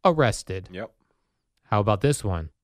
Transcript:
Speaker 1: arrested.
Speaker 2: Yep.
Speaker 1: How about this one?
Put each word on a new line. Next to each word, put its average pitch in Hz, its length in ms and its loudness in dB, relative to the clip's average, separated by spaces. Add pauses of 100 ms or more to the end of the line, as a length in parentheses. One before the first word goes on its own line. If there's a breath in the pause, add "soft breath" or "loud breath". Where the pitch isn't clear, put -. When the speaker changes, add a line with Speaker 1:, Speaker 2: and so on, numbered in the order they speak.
Speaker 1:
arrested. 117 640 0
Speaker 2:
Yep. 92 200 -12 (720)
Speaker 1:
How 104 140 2
about 104 220 2
this 143 220 0
one? 85 260 -4 (140)